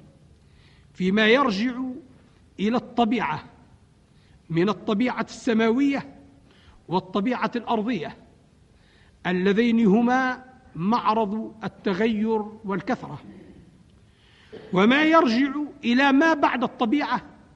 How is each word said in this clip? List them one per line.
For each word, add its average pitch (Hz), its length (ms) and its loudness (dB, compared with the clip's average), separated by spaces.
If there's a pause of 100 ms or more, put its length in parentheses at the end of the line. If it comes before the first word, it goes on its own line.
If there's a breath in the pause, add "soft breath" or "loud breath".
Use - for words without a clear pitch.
(920 soft breath)
فيما 196 340 2
يرجع 247 540 2 (800 soft breath)
إلى 220 180 0
الطبيعة 214 680 -2 (1040 soft breath)
من 165 200 0
الطبيعة 220 600 -2
السماوية 254 840 0 (720 soft breath)
والطبيعة 208 680 -4
الأرضية، 226 640 -4 (1080 soft breath)
اللذين 208 580 2
هما 247 580 2 (320)
معرض 220 800 -2 (100)
التغير 220 800 -2 (240)
والكثرة، 190 560 -6 (1500 loud breath)
وما 233 300 4
يرجع 285 500 4 (300)
إلى 262 280 2
ما 320 220 4
بعد 285 300 0
الطبيعة 247 720 -2 (200)